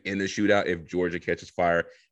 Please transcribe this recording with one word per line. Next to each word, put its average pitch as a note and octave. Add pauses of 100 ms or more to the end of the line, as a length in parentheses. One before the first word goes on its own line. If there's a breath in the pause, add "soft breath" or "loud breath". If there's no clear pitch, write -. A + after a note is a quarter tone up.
in G2
the G2
shootout G2+
if E2+
Georgia F2
catches -
fire, E2+ (260 soft breath)